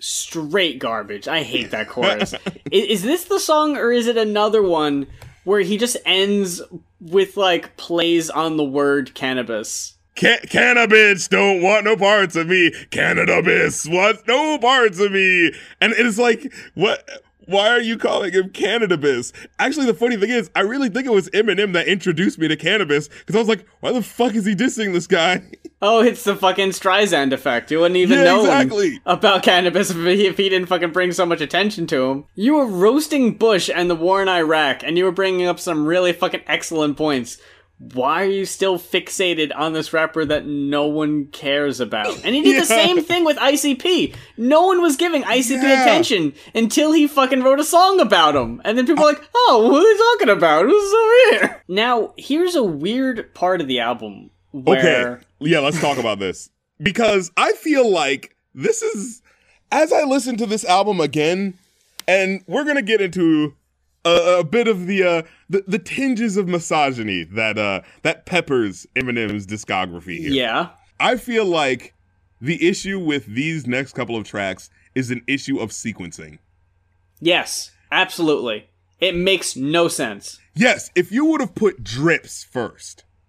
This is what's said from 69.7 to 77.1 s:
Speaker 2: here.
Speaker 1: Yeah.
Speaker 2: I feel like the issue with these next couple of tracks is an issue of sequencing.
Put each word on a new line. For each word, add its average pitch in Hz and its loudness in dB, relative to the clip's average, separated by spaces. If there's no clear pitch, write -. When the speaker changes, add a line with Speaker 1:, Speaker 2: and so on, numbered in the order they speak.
Speaker 2:
here. 82 -6
Speaker 1:
Yeah. 135 -2
Speaker 2:
I 214 0
feel 226 -2
like 151 -2
the 156 -4
issue 196 -4
with 147 -4
these 139 -6
next 127 -6
couple 120 -8
of 107 -6
tracks 98 -8
is 127 -4
an 120 -6
issue 135 -4
of 104 -6
sequencing. 82 -14